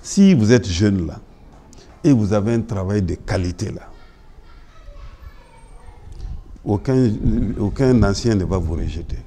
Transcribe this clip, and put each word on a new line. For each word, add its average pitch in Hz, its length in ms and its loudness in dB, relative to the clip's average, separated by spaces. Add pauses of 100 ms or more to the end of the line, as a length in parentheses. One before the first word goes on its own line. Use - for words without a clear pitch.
Si 196 320 4
vous 110 180 4
êtes 123 160 4
jeune 95 380 0
là, 78 140 -12 (840)
et 147 100 6
vous 107 180 2
avez 107 220 0
un 117 80 0
travail 101 400 -2
de 85 140 -2
qualité 90 560 -6
là, - 180 -16 (2750)
aucun, 127 480 0 (480)
aucun 123 440 2
ancien 101 320 0
ne 92 100 0
va 92 120 -2
vous 82 180 -2
rejeter. 78 520 -6